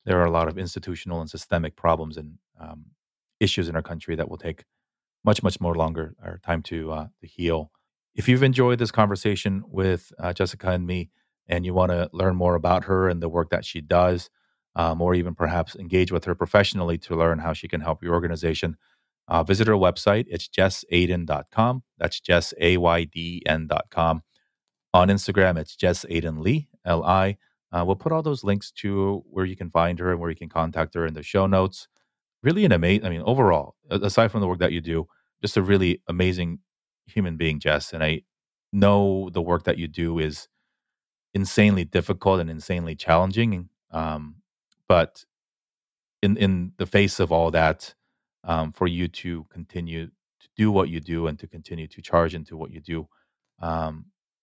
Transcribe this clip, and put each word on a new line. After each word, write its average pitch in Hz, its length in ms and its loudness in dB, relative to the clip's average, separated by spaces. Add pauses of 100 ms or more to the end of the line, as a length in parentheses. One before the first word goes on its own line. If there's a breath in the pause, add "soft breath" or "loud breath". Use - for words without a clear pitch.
There 92 120 2
are 87 80 4
a 85 40 2
lot 82 180 2
of 82 80 -6
institutional 87 640 -8
and 78 80 -8
systemic - 480 -4
problems 80 400 -2
and, 78 220 -16 (200)
um, 78 280 -18 (520)
issues 95 300 0
in 82 80 -4
our 82 60 -2
country 82 340 -10
that 80 140 -4
will 82 80 -12
take - 260 -10 (600)
much, 110 180 2
much 90 180 0
more 85 140 -2
longer 80 400 -2 (100)
or 87 180 -14
time 85 200 -2
to, 80 280 -8
uh, 78 180 -8 (120)
to 85 60 -20
heal. 80 440 -4 (440)
If - 140 -4
you've 127 140 4
enjoyed 123 360 4
this 117 120 -2
conversation 101 760 0
with, 92 520 -2
uh, 87 140 -4
Jessica 92 380 -2
and 90 160 0
me, 90 240 -4 (400)
and 87 140 -2
you 90 80 -4
wanna 90 400 2
learn 92 240 0
more 87 180 2
about 87 300 2
her 92 240 2
and 87 140 -2
the 85 60 -2
work 82 220 -2
that - 140 -2
she - 160 -10
does, 90 480 2 (480)
um, 82 240 0
or 90 140 2
even 87 200 0
perhaps 85 420 -2
engage 90 360 0
with 85 120 -2
her 90 100 -2
professionally 90 640 0
to - 180 -8
learn 82 220 2
how 80 160 -4
she - 140 -12
can - 120 -6
help 80 220 -4
your 85 100 -2
organization, 85 640 -2 (520)
uh, 82 140 2
visit 98 240 2
her 110 80 6
website. 101 540 2
It's - 180 -8
jess - 460 0
aiden 87 340 2
dot 73 240 -4
com. 123 320 0 (140)
That's 82 240 -4
jess, 87 400 0
A 90 160 6
Y 85 280 2
D 85 420 -8
N 80 200 0
dot 76 240 -2
com. 82 320 0 (720)
On 92 140 8
Instagram, 95 500 2
it's - 180 -10
Jess 90 340 0
Aiden 82 300 -2
Lee, 143 280 0 (160)
L 85 200 0
I. 95 320 2 (340)
Uh, 87 160 -2
we'll 95 100 2
put 160 160 -2
all 160 100 0
those 147 220 -4
links 101 280 -2
to 98 560 -2
where 95 160 -4
you 92 120 -4
can 87 140 -10
find 85 280 2
her 90 120 -2
and 87 100 -2
where 85 100 -6
you 80 60 -8
can 82 120 -14
contact 82 460 -2
her 82 120 -2
in 78 80 -6
the 76 80 -12
show 95 240 0
notes. 95 420 0 (540)
Really 175 220 2
an 139 80 6
ama-, 87 320 4
I 92 60 -4
mean, 82 120 -6
overall, 95 520 2 (160)
a-, 95 60 0
aside 104 320 2
from 107 120 -4
the 95 80 0
work 87 120 -2
that 90 120 0
you 85 80 -4
do, 80 260 -4 (360)
just - 140 -4
a 101 60 4
really 92 460 2
amazing 90 520 -2 (460)
human 90 300 -4
being, 78 220 0
Jess. 76 340 -2
And 80 100 -6
I 78 200 0 (500)
know 98 580 4
the 87 120 -2
work 87 220 0
that - 140 0
you 85 100 -6
do 82 300 -2
is 78 300 -4 (840)
insanely 98 500 4
difficult 92 560 0
and 82 80 -4
insanely 82 460 -6
challenging. 92 720 0 (220)
Um, 78 460 -6 (520)
but 85 360 2 (960)
in, 104 160 2
in 92 400 0
the 92 80 -4
face 101 340 4
of 82 100 0
all 82 200 2
that, 80 440 0 (500)
um, 80 280 -2
for - 140 -2
you 87 220 -2
to 85 420 -10
continue 82 560 -10
to - 500 -20
do 107 140 4
what 95 180 2
you 82 120 -6
do 82 260 -4
and 76 120 -6
to - 80 -18
continue 80 420 -14
to - 120 -20
charge 85 340 2
into 82 220 -12
what 80 140 -12
you 80 100 -18
do, 82 260 -8 (540)
um, 80 460 -4 (360)